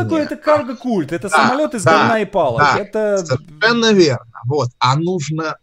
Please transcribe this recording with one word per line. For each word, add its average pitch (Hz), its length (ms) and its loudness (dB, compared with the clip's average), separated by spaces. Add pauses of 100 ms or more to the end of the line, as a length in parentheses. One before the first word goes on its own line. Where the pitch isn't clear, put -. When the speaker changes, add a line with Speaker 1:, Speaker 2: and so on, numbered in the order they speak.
Speaker 1:
Ну, - 0 -
такой 294 200 -2
это 294 140 -6
карго-культ, 247 720 -2
это 170 200 -6
Speaker 2:
Да, 196 40 0
Speaker 1:
самолёт 254 400 0
из 190 100 -6
Speaker 2:
да, 160 120 4
Speaker 1:
говна 226 240 2
и 202 40 -2
палок. 147 400 0
Speaker 2:
да, 135 100 2
Speaker 1:
Это 202 520 -2 (340)
Speaker 2:
совершенно 226 320 2
верно. 156 320 4 (220)
Вот. 131 220 -2 (100)
А 127 180 2
нужно 156 640 -4